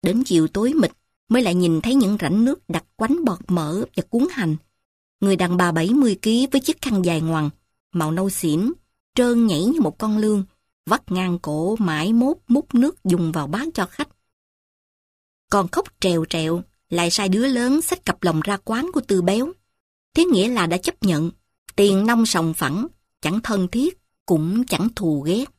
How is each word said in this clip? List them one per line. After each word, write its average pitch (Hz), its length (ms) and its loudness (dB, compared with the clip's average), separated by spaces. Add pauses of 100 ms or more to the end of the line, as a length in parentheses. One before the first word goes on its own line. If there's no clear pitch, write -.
Đến 226 240 0
chiều 160 220 2
tối 226 260 -2
mịt 233 180 2 (380)
mới 247 120 4
lại 180 140 0
nhìn 165 260 2
thấy 226 140 -2
những 208 260 2
rãnh 196 240 2
nước 277 240 -4
đặc - 160 -4 (100)
quánh 285 300 0
bọt 185 220 -2
mỡ 170 380 -2 (100)
và - 140 -4
cuốn 240 220 0
hành. 165 240 -2 (640)
Người 196 160 2
đàn 175 220 0
bà 175 140 2
bảy 165 180 0
mươi 240 320 2
ký 240 300 2
với 277 100 2
chiếc - 200 -4
khăn 202 240 -2
dài 165 160 0
ngoằng, 156 280 -2 (420)
màu 156 200 -4
nâu 185 180 -2
xỉn, 180 420 -2 (440)
trơn 240 320 2
nhảy 170 180 0
như 302 160 2
một 165 160 0
con 214 200 -2
lươn, 214 260 0 (420)
vắt - 260 -2
ngang 180 280 -2
cổ 160 400 -2
mãi 180 340 0
mốt 254 240 2 (100)
múc 262 280 0
nước 277 280 2
dùng 175 280 0
vào 147 160 -4
bát 220 260 -6
cho 190 120 -2
khách. - 240 -10 (1400)
Còn 196 180 2
khóc - 180 -4 (140)
trèo 170 300 0
trèo, 165 320 -2 (280)
lại 175 220 0
sai 196 180 -2
đứa 220 180 2
lớn 254 340 2
xách - 240 -4
cặp - 180 -4
lồng 156 180 2
ra 196 160 -4
quán 247 360 -6
của 285 80 0
Tư 190 200 0
Béo. 226 320 0 (640)
Thế 330 100 4
nghĩa 220 220 2
là 226 200 0
đã 170 100 -2
chấp - 260 -6
nhận, 170 280 0 (440)
tiền 202 300 4
nong 226 200 2
sòng 165 280 0
phẳng, 160 340 -4 (340)
chẳng 175 200 0
thân 190 260 -2
thiết, 277 300 -2 (280)
cũng 180 400 0
chẳng 175 300 -2
thù 156 260 -2
ghét. 190 240 -2 (140)